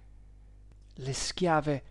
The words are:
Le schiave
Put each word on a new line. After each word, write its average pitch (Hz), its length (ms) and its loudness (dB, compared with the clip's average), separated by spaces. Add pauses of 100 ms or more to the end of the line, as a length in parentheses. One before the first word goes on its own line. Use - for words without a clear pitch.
(960)
Le 131 180 -6
schiave 151 800 2